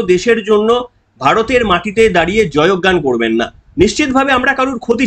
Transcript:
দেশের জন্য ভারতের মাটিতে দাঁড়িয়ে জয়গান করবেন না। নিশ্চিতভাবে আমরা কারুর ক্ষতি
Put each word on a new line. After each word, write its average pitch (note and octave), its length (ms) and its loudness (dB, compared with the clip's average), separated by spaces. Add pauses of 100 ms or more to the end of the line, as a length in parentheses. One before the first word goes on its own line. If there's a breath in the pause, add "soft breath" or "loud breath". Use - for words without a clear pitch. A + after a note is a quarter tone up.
(120)
দেশের A3+ 280 0 (100)
জন্য G#3+ 200 2 (520)
ভারতের A3 400 0 (100)
মাটিতে G3+ 320 0 (140)
দাঁড়িয়ে F#3 260 2 (120)
জয়গান F#3 400 2 (100)
করবেন A#2 340 0
না। A2+ 80 -2 (340)
নিশ্চিতভাবে C4+ 560 0
আমরা B3+ 160 0
কারুর C4 320 -4
ক্ষতি A#3 220 0